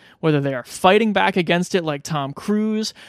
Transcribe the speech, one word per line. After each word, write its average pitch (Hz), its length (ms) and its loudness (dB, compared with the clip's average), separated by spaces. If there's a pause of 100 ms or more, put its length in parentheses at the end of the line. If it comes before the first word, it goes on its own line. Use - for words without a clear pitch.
(200)
whether 151 200 2
they 139 120 -2
are 123 100 -8
fighting 208 520 2
back 190 240 0
against 175 360 0
it 185 80 0
like 147 200 -6
Tom 139 320 -4
Cruise, 214 580 -2 (160)